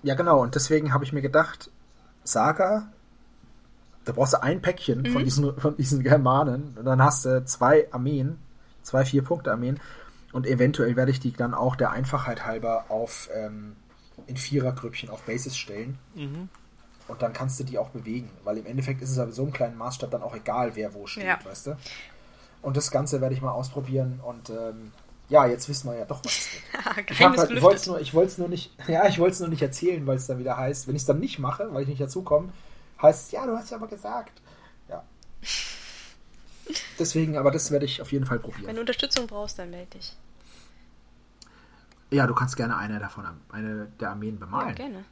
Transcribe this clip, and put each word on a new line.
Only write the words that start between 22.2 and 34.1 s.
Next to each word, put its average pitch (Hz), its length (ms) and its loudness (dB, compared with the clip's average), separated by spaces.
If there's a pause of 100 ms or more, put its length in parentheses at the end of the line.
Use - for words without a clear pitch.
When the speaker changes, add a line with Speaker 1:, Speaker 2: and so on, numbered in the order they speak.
Speaker 1:
Und 135 160 -2
das 147 140 0
Ganze 131 320 0
werde 131 120 0
ich 131 60 -4
mal 131 120 -2
ausprobieren. 131 680 -2
Und, 120 280 -12
ähm, 113 420 -10 (380)
ja, 143 160 10
jetzt 123 220 0
wissen 135 220 -6
wir 117 80 -6
ja 110 60 -6
doch, 139 180 -8
was 117 140 -2
es - 160 -6
wird. - 100 -14 (100)
Speaker 2:
<laughs> - 20 -6
Speaker 1:
Ich - 120 -6
hab 208 200 -4
Speaker 2:
Geheimnis - 120 -4
Speaker 1:
halt, 247 120 12
ich 247 180 6
Speaker 2:
gelüftet. 240 140 2
Speaker 1:
wollt's 190 240 10
nur, 170 140 -2
ich 139 140 -6
wollt's 180 240 6
nur 175 100 -2
nicht, - 220 -6 (100)
<laughs> - 80 -10
ja, 170 200 6
ich 175 100 2
wollt's 180 220 4
nur 165 80 -2
nicht 156 140 0
erzählen, 151 440 0
weil 135 100 2
es 131 100 -2
dann 127 120 -4
wieder 123 200 -4
heißt, 131 300 -4
wenn 131 60 0
ich's 143 120 -2
dann 143 140 4
nicht 262 180 -6
mache, 147 340 -4
weil 135 100 -2
ich 135 60 -2
nicht 131 140 -6
dazu 160 200 -6
komme, 175 280 2 (500)
heißt's, - 300 6
"Ja, - 160 -6
du 226 100 -2
hast 226 140 -8
ja 233 80 -10
aber 220 80 -8
gesagt." 214 560 -10 (480)